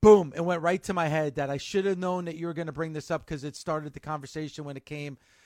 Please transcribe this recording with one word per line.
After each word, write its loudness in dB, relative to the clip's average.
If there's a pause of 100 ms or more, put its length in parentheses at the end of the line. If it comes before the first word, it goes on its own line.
boom, 10
it -2
went 0
right 0
to -6
my 0
head 0
that -4
I -4
should -2
have 0
known -4
that -8
you -8
were -4
gonna -6
bring -6
this -10
up, -4
'cause -8
it -10
started -6
the -14
conversation -10
when -12
it -16
came -10 (300)